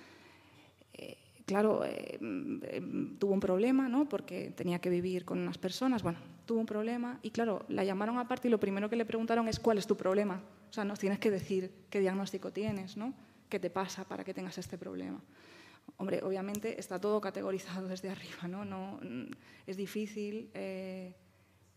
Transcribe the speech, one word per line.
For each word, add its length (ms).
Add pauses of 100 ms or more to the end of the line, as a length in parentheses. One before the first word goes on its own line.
(920)
eh, 240 (280)
claro, 400
eh, 340
mm, 1000
tuvo 140
un 80
problema, 480
¿no? 200
Porque 460
tenía 240
que 100
vivir 360
con 120
unas 220
personas, 420
bueno, 160 (280)
tuvo 140
un 60
problema 560
y, 80
claro, 380
la 160
llamaron 340
aparte 300
y 40
lo 80
primero 300
que 60
le 100
preguntaron 420
es, 120
"¿Cuál 180
es 80
tu 100
problema? 460 (280)
O 40
sea, 120
nos 140
tienes 180
que 140
decir 400 (180)
qué 100
diagnóstico 540
tienes, 420
¿no? 180 (360)
¿Qué 100
te 120
pasa 360
para 160
que 120
tengas 240
este 180
problema?". 420 (800)
Hombre, 260
obviamente 560
está 200
todo 220
categorizado 640
desde 240
arriba, 360
¿no? 180
No, 360
mm, 240 (420)
es 100
difícil, 760
eh, 600 (640)